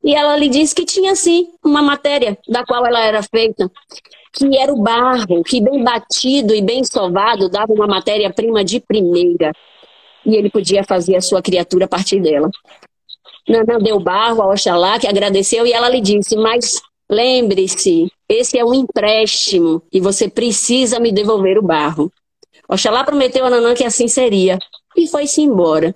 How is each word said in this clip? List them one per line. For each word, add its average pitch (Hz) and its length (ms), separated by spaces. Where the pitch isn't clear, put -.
E 294 120
ela 294 220
lhe 294 100
disse 294 260
que 339 120
tinha, 381 300
sim, 339 340
uma 294 180
matéria 285 560
da 240 180
qual 240 200
ela 240 180
era 214 180
feita, 220 480
que 269 240
era 277 160
o 233 80
barro, 226 640
que 247 180
bem 254 220
batido 240 720
e 208 60
bem 233 220
sovado 196 680
dava 214 240
uma 208 120
matéria-prima 208 800
de 196 160
primeira. 175 720
E 214 100
ele 208 140
podia 196 340
fazer 185 320
a 180 60
sua 185 200
criatura 180 440
a - 20
partir 196 320
dela. 156 300
Nanã 226 320
deu 196 200
barro 214 420
a 196 60
Oxalá, 196 520
que 226 80
agradeceu, 202 580
e 240 80
ela 240 160
lhe 254 120
disse, 208 340
"Mas 220 460
lembre-se, 196 1000
esse 247 280
é 240 60
um 240 100
empréstimo 214 1080
e 190 80
você 196 300
precisa 240 680
me 233 120
devolver 202 460
o 214 60
barro." 156 480
Oxalá 226 340
prometeu 262 420
a 254 40
Nanã 240 240
que 240 100
assim 233 240
seria 196 500
e 339 120
foi-se 294 340
embora. 175 540